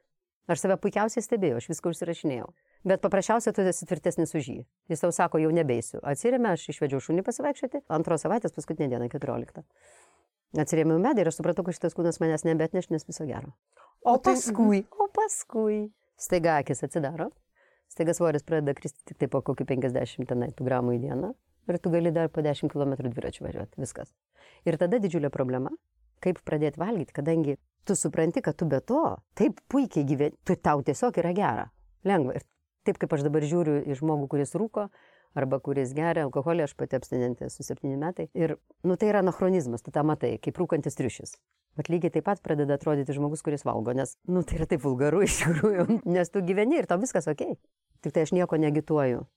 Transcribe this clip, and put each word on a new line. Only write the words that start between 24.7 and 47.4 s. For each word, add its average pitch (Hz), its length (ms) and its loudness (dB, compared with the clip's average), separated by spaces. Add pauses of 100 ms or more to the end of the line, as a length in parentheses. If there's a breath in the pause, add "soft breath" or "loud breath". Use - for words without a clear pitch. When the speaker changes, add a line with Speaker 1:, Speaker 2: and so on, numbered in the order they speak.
Speaker 1:
tada 180 220 2
didžiulė 165 320 0
problema, 131 400 -2 (520)
kaip 180 220 0
pradėt 151 320 0
valgyt, 175 380 -4
kadangi 151 420 0 (300)
tu 202 80 2
supranti, 165 480 0
kad 156 160 -2
tu 175 80 0
be 135 140 2
to 262 360 0 (180)
taip 214 340 2
puikiai 240 360 2
gyveni, 143 400 0
tu, 175 120 2
tau 151 260 2
tiesiog 156 360 0
yra 175 140 0
gera, 170 360 0 (360)
lengva. 170 300 2
Ir - 80 -6 (440)
taip 190 120 0
kaip - 160 -2
aš 143 80 0
dabar 151 200 2
žiūriu 151 440 2
į 143 80 -4
žmogų, 147 340 0
kuris 143 260 -2
rūko, 208 340 -4 (480 soft breath)
arba 135 240 0
kuris 135 340 -2
geria 160 320 0
alkoholį, 151 400 0
aš - 80 -12
pati - 240 -4
abstinentė 123 480 -2
esu - 160 -12
septyni 135 340 -6
metai. 160 380 -4
Ir, 160 220 0 (260)
nu, 180 140 2
tai 214 160 2
yra 202 100 4
anachronizmas, 175 600 0
tu - 120 -14
tą 151 100 2
matai, 127 340 0
kaip - 200 -6
rūkantis 156 400 -2
triušis. - 380 -6 (400)
Vat 156 120 -6
lygiai 170 240 0
taip - 140 0
pat 202 160 -2
pradeda 147 320 0
atrodyti 143 400 0
žmogus, 147 280 -2
kuris 147 220 -2
valgo, 117 300 -2
nes, 135 220 -4 (100)
nu, 180 160 2
tai - 160 -4
yra 156 80 0
taip 160 160 0
vulgaru 143 400 2
iš - 180 2
tikrųjų, 170 460 2 (140)
<laughs> 175 160 0
nes 175 120 2
tu 202 140 -2
gyveni 214 400 2
ir - 80 -6
tau 175 100 4
viskas 202 300 0
okei. 262 240 -4 (500)